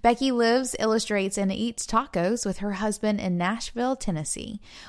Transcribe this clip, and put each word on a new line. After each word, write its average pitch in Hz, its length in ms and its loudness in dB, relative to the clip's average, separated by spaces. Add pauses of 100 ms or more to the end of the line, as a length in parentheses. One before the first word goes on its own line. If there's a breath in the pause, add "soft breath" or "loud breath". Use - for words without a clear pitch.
Becky 240 320 4
lives, 240 460 4
illustrates, 214 580 0
and 196 120 2
eats 214 360 -2
tacos 220 600 0
with 190 120 -2
her 202 160 -4
husband 208 480 0
in 180 160 0
Nashville, 233 580 -2
Tennessee. 175 640 -4 (300 loud breath)